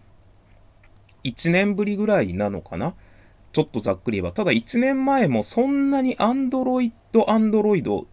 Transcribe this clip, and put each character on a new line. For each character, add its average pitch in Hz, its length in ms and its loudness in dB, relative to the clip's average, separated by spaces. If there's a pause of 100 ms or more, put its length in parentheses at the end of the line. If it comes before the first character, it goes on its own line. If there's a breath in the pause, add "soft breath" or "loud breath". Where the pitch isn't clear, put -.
(1200)
一 143 280 -4
年 196 240 2
ぶ 202 100 0
り 208 120 -2
ぐ 214 100 0
ら 190 160 4
い 90 100 -2
な 101 160 -2
の 95 120 -6
か - 160 -12
な？ 135 180 -4 (580 soft breath)
ち - 60 2
ょ - 40 2
っ 160 40 -6
と 113 140 -6
ざ 98 140 -2
っ - 20 -8
く 117 140 -6
り 101 80 -2
言 87 60 -4
え 87 40 -4
ば。 - 20 -6
た 214 140 -4
だ 151 80 2
一 226 260 0
年 262 240 0
前 262 240 2
も 117 160 0
そ 240 240 -2
ん 277 220 0
な 277 120 0
に 262 140 -2
Android、 254 760 0 (180)
Android 208 1000 2